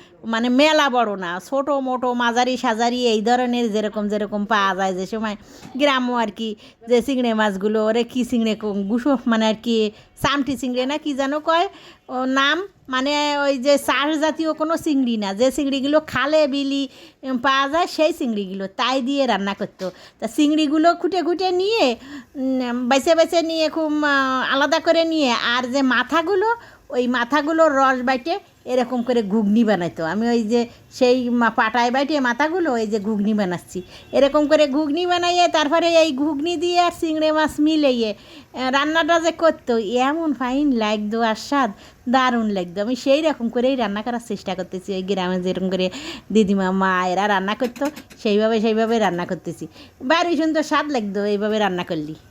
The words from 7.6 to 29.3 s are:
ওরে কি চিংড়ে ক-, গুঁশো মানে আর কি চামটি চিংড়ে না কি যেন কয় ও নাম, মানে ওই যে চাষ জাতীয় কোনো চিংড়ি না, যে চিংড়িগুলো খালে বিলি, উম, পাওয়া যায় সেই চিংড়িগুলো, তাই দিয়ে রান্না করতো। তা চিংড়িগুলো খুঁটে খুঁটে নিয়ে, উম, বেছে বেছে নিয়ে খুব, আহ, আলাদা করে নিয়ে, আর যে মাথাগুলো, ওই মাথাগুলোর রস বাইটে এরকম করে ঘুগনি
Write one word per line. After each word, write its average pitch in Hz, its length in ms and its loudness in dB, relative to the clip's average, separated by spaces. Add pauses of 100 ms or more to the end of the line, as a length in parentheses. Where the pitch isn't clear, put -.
ওরে 226 180 2
কি 247 180 -4 (100)
চিংড়ে 220 240 0
ক-, 202 340 -4
গুঁশো 247 280 0 (100)
মানে 220 200 2
আর 214 160 0
কি 220 280 0 (300)
চামটি 277 400 0
চিংড়ে 254 240 -2
না 285 120 -2
কি 302 160 -6
যেন 269 260 -2
কয় 330 280 2 (420)
ও 254 160 -4
নাম, 285 420 0 (220)
মানে 294 480 0
ওই 277 200 0
যে 277 200 4
চাষ 277 320 0 (100)
জাতীয় 311 340 -2
কোনো 311 240 -2
চিংড়ি 269 400 0
না, 196 160 -4
যে 247 180 2
চিংড়িগুলো 277 460 -2 (100)
খালে 294 400 2
বিলি, 277 360 -2 (380)
উম, 262 160 -4
পাওয়া 269 300 2
যায় 330 280 0
সেই 320 240 2
চিংড়িগুলো, 196 480 -4
তাই 254 340 -2
দিয়ে 277 260 0
রান্না 196 260 0
করতো। 185 380 -8 (280)
তা 214 80 -6
চিংড়িগুলো 311 680 2
খুঁটে 349 260 -2
খুঁটে 349 300 -2
নিয়ে, 381 340 2 (500)
উম, 254 540 -2
বেছে 277 260 4
বেছে 330 260 2
নিয়ে 320 280 -2
খুব, 311 220 -2 (120)
আহ, 269 500 0
আলাদা 294 260 2
করে 330 260 2
নিয়ে, 311 260 0
আর 240 320 0 (100)
যে 277 80 0
মাথাগুলো, 320 680 2 (420)
ওই 247 180 -2
মাথাগুলোর 285 720 2
রস 262 220 2
বাইটে 262 380 -2 (260)
এরকম 247 380 -2
করে 240 200 2
ঘুগনি 208 400 2